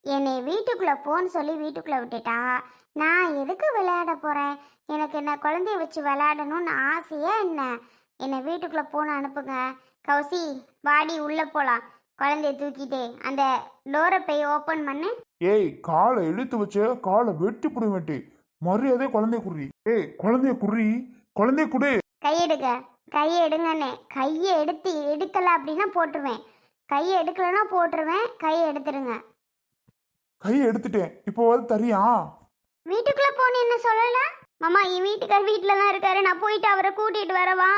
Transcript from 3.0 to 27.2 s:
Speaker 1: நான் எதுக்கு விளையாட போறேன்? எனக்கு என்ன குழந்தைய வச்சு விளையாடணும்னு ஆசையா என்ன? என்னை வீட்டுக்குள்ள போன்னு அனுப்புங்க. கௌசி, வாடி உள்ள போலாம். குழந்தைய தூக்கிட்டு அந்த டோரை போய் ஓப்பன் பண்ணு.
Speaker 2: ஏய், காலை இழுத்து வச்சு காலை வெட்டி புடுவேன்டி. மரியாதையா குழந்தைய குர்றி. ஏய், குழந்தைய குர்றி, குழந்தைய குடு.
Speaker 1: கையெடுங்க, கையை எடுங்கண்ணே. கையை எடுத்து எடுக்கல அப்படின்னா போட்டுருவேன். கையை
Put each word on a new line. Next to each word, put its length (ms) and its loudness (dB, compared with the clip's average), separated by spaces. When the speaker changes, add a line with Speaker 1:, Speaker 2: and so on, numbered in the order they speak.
Speaker 1:
நான் 400 2
எதுக்கு 240 -2
விளையாட 340 0
போறேன்? 280 -2
எனக்கு 280 -4
என்ன 120 -2
குழந்தைய 360 0
வச்சு 180 -8
விளையாடணும்னு 640 -2
ஆசையா 420 -2
என்ன? 140 -4
என்னை 220 -4
வீட்டுக்குள்ள 380 -4
போன்னு 240 -2
அனுப்புங்க. 380 -8
கௌசி, 340 0
வாடி 280 2
உள்ள 160 -2
போலாம். 280 0
குழந்தைய 380 0
தூக்கிட்டு 440 -6
அந்த 140 -2
டோரை 340 2
போய் 160 0
ஓப்பன் 340 -2
பண்ணு. 200 -4
Speaker 2:
ஏய், 160 4
காலை 320 4
இழுத்து 300 -4
வச்சு 220 0
காலை 260 4
வெட்டி 340 -2
புடுவேன்டி. 420 -2
மரியாதையா 480 2
குழந்தைய 320 0
குர்றி. 200 -8
ஏய், 120 2
குழந்தைய 300 2
குர்றி, 260 2
குழந்தைய 340 4
குடு. 180 2
Speaker 1:
கையெடுங்க, 420 0
கையை 300 2
எடுங்கண்ணே. 440 0
கையை 360 0
எடுத்து 300 -2
எடுக்கல 420 0
அப்படின்னா 300 -2
போட்டுருவேன். 440 -2
கையை 300 0